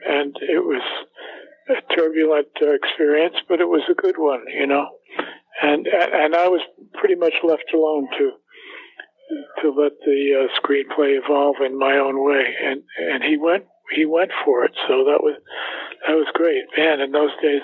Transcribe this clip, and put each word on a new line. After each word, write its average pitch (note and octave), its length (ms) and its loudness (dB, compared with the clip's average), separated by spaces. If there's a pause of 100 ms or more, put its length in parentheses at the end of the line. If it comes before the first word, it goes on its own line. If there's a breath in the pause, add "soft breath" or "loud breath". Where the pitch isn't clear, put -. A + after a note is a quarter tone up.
and C#3+ 340 -2
it E3+ 240 0
was C#3 180 -2 (840 loud breath)
a - 260 -2
turbulent, D#3 540 2 (120)
uh, D3 100 2
experience, D3+ 680 0 (120)
but F3 120 2
it F3 80 0
was D#3+ 220 2
a F3 40 0
good F#3 240 -2
one, C#3 280 -2
you C#3+ 220 -4
know. C#3+ 200 0 (720 loud breath)
And, D3 260 0
and D#3+ 480 2
I F3 140 4
was F3+ 140 2 (320)
pretty F#3+ 200 0
much E3+ 280 0
left D#3+ 320 0
alone D#3 340 0 (100)
to, C#3 120 2 (1300 loud breath)
to D#3 80 2
let C#3+ 220 0 (120)
the, C#3 440 2
uh, - 120 -6
screenplay C#3 640 0
evolve C#3+ 420 2
in C3+ 120 -2
my C3+ 220 2
own C3+ 260 0
way, C#3 300 2 (100)
and, C#3 180 -4 (160)
and D3+ 240 -4
he D3+ 140 2
went, E3 280 0 (260)
he D#3 160 0
went E3+ 240 0 (140)
for A#2+ 200 4
it. - 80 0 (160)
So C3 160 4
that D3 180 4
was, D3 120 2 (720 loud breath)
that D#3 80 2
was D#3 180 2
great, D#3+ 300 2 (140)
man. D3+ 240 2
In C3+ 120 -4
those D3 200 2 (100)
days, C#3+ 220 2